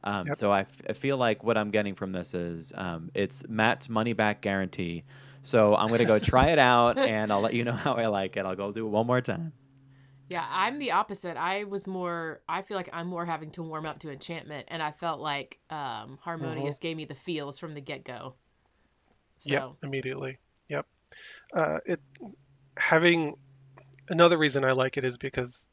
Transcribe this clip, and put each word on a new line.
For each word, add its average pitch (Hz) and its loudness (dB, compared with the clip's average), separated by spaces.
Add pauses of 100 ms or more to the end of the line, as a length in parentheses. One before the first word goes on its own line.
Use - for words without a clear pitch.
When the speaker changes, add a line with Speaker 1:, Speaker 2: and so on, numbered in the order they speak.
Speaker 1:
Um, 98 -2
Speaker 2:
Yep. 139 -4
Speaker 1:
so 104 2
I 98 6
f-, - -12
I - -2
feel 139 -2
like 113 2
what 113 2
I'm 104 0
getting 101 0
from 95 -6
this 87 -6
is, 85 -6
um, 85 -8
it's - -4
Matt's 110 2
money 113 0
back 104 0
guarantee. 92 -4 (380)
So 107 6
I'm 110 4
gonna 117 4
go 107 8
try 127 6
it 160 6
out, 120 8
Speaker 3:
<laughs> - -
Speaker 1:
and 110 2
I'll 101 4
let 113 0
you 117 0
know 120 0
how 120 -2
I 117 0
like 98 -2
it. 98 -2
I'll 92 -4
go 101 -4
do 110 -6
it 107 -4
one 110 2
more 127 4
time. 139 -6 (800)
Speaker 3:
Yeah, 170 -4
I'm 208 -2
the 247 -2
opposite. 185 -2
I 190 -2
was 196 -8
more, 170 -6
I 175 -4
feel 196 -8
like 180 -6
I'm 170 -8
more 175 -4
having 156 -6
to 175 -10
warm 156 -8
up 156 -8
to 151 -12
Enchantment, 147 -12
and 160 -10
I 151 -4
felt 160 -6
like, 143 -6 (120)
um, 135 -10
Harmonious 156 -6
Speaker 2:
Mm-hmm. - -12
Speaker 3:
gave 165 -6
me 156 -10
the 143 -14
feels 143 -8
from 156 -12
the 147 -10
get-go. 131 -14 (1040)
Speaker 2:
Yep, 139 0
Speaker 3:
So. 135 -12
Speaker 2:
immediately. 135 -8 (300)
Yep. 147 -6 (680)
Uh, 160 0
it, 170 -4 (760)
having, 165 4 (720)
another 170 6
reason 139 2
I 131 4
like 131 0
it 127 -4
is 123 -2
because 127 -6